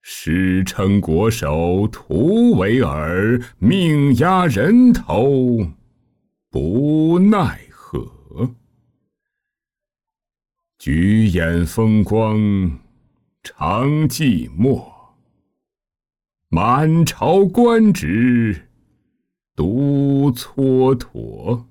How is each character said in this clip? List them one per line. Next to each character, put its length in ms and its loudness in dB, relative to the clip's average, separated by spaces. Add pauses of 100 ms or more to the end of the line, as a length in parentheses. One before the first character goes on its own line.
时 600 -2
称 340 0
国 320 0
手 560 -2
徒 720 0
为 240 0
尔， 600 -2 (160)
命 600 2
压 280 2
人 460 4
头 680 0 (920)
不 680 0
奈 520 0
何。 800 -10 (2250)
举 500 0
眼 380 0
风 380 0
光 340 -2 (1040)
长 440 -4 (220)
寂 440 -2
寞； 320 0 (1600)
满 560 2
朝 400 0
官 480 4
职 720 0 (880)
独 760 0
蹉 600 0
跎。 760 -8